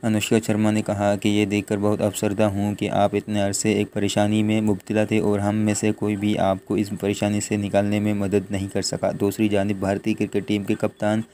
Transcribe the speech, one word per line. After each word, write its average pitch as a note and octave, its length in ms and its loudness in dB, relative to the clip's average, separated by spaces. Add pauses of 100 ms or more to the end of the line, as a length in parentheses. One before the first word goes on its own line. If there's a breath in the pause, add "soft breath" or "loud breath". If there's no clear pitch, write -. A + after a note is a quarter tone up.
अनुष्का A2 360 2
शर्मा G#2+ 320 2
ने G#2+ 120 2
कहा G2+ 340 0
कि G2+ 120 0
ये G#2 180 4
देखकर G2+ 300 -2
बहुत G#2 240 0
अफसरदा G#2 460 0
हूँ G2+ 280 0
कि G2+ 140 -4
आप G2+ 260 2
इतने G#2 280 -2
अरसे G2 320 0
एक G#2 180 0
परेशानी G#2 500 0
में G#2+ 180 2
मुब्तला G#2+ 460 0
थे A2 140 0
और G#2 200 0
हम G#2 160 0
में G#2+ 180 2
से G#2+ 180 0
कोई G#2 240 -2
भी G#2 200 0
आपको F#2+ 400 0
इस G#2 160 0
परेशानी G#2 480 0
से G#2+ 160 -2
निकालने G2+ 440 0
में G#2+ 140 0
मदद G2+ 360 0
नहीं G2 180 -4
कर G2 140 -4
सका। - 320 -2
दूसरी G2+ 340 0
जानिब G2+ 320 0
भारतीय G2+ 340 0
क्रिकेट G2+ 320 -2
टीम G#2 180 0
के G#2+ 100 0
कप्तान G#2+ 580 -2